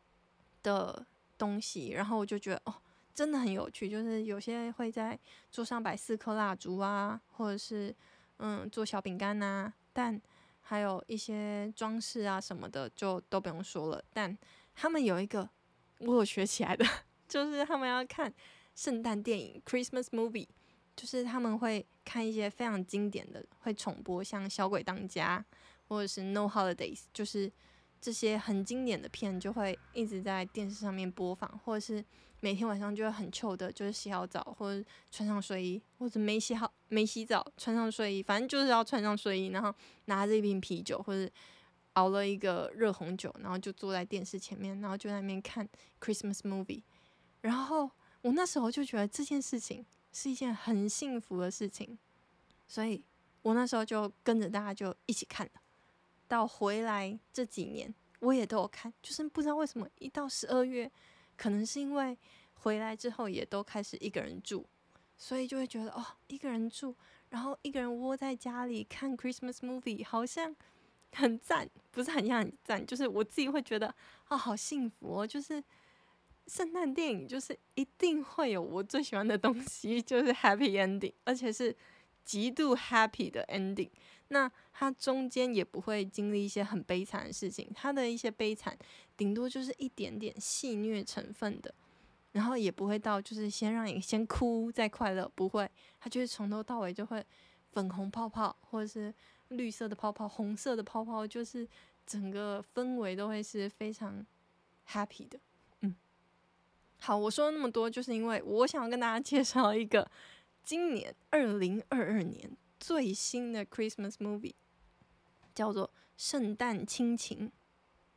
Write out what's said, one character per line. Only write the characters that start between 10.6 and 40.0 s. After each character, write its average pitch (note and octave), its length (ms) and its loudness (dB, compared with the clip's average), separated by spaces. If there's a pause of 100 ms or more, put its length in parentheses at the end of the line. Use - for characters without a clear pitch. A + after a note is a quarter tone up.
还 - 200 -2
有 G3 260 0
一 A3+ 100 -4
些 G#3 580 -4
装 A3 240 -2
饰 A3+ 220 -4
啊 G3 180 0
什 F#3+ 160 -6
么 F2+ 140 -6
的， C3+ 220 -4
就 F#3+ 320 -2
都 F#3+ 180 -2
不 - 80 -4
用 E3+ 160 -6
说 D#3 240 -4
了。 - 240 -4
但 G#3 240 -2 (380)
他 D#4+ 160 0
们 D#4 120 4
有 F#3+ 160 4
一 G3 80 0
个 G3+ 220 -2 (520)
我 A#3+ 160 4
有 A3 80 8
学 G3+ 220 2
起 - 180 0
来 E3+ 120 2
的， A#3+ 80 6 (200)
<laughs> - 220 -20
就 D4 240 0
是 C#4+ 140 2
他 D#4 140 2
们 C4 100 0
要 B3 160 2
看 B3+ 280 -4 (420)
圣 A#3 280 0
诞 A3 180 0
电 G#3+ 180 2
影， - 260 -8
Christmas B3 460 0
movie， A3+ 380 -2 (460)
就 - 120 -14
是 B3 180 -2
他 B3 160 -2
们 A3 180 2
会 A3 280 0 (180)
看 A3+ 220 -2
一 A3+ 40 2
些 G#3+ 200 0
非 A#3+ 120 -6
常 G#3 220 0
经 G#3 260 0
典 - 220 -6
的， - 120 -12 (160)
会 A3 120 0
重 - 300 -6
播， F3+ 200 -2
像 G3+ 260 -4
《小 G3 200 2
鬼 G3 140 2
当 F#3+ 260 -4
家》 F3 360 0 (440)
或 G#3+ 120 -2
者 G3+ 60 0
是 F#3+ 180 -6
《No G3+ 240 2
Holidays》， F#3+ 500 0 (140)
就 G#3+ 100 -6
是 G3+ 300 -2 (480)
这 A#3+ 100 -6
些 G#3+ 280 2
很 G3+ 260 0
经 B3+ 200 -2
典 A3 160 0
的 - 100 -8
片 G3 280 -4
就 G3 140 -2
会 G3+ 260 0 (140)
一 A3+ 140 0
直 G3 160 -4
在 F#3+ 220 0
电 G3+ 260 -4
视 G#3 60 -6
上 G#3 180 -2
面 F#3 160 -2
播 F3+ 240 -2
放， - 300 -8
或 A3 120 0
者 G#3+ 40 0
是 G#3 220 -2 (380)
每 G3+ 140 2
天 G#3 120 2
晚 G3+ 120 0
上 G#3 160 -2
就 A3 100 0
会 A3 60 2
很 G#3 200 -4
糗 G3+ 240 -2
的， F#3 160 -2
就 - 140 -6
是 G3+ 80 0
洗 G#3+ 180 -6
好 F#3 160 -2
澡 - 160 -4 (160)
或 G3+ 160 -2
者 G3+ 140 -6 (220)
穿 G#3 180 -2
上 G#3 120 2
睡 F#3+ 220 -2
衣， F#3 200 -2 (160)
或 B3 100 -2
者 A3 100 0
没 G#3+ 220 4
洗 A#3 140 0
好， A3 180 -2 (160)
没 G#3+ 160 6
洗 A3 220 -2
澡 A3 200 4 (120)
穿 A3+ 180 0
上 A3+ 160 2
睡 G#3 220 0
衣， G3 80 0
反 G3+ 180 4
正 B3+ 80 0
就 C#4 140 4
是 C#4 60 6
要 A#3 140 8
穿 A3+ 200 2
上 G#3 140 4
睡 G3 220 2
衣， F#3+ 100 0
然 F#3+ 140 0
后 G#3 100 2 (340)